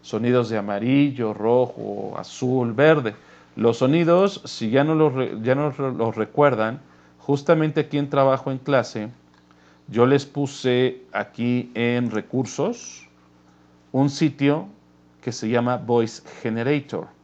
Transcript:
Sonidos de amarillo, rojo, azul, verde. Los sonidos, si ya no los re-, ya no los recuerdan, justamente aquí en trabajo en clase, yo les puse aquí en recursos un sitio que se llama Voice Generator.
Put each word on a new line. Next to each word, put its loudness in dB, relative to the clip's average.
Sonidos 0
de -2
amarillo, 0
rojo, -2
azul, -2
verde. 4
Los 2
sonidos, 2
si -6
ya 4
no 0
los 4
re-, -4
ya 2
no 0
los -4
recuerdan, 2
justamente 0
aquí -4
en -4
trabajo 2
en -6
clase, -2
yo 4
les 4
puse -2
aquí -4
en 0
recursos -6
un 2
sitio 0
que -6
se -8
llama 0
Voice -2
Generator. -4